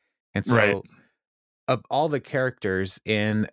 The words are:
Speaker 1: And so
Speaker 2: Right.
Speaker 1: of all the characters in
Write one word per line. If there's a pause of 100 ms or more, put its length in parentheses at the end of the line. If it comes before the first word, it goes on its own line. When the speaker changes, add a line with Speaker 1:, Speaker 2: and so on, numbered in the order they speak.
(340)
Speaker 1:
And
so
Speaker 2:
Right. (840)
Speaker 1:
of
all
the
characters
in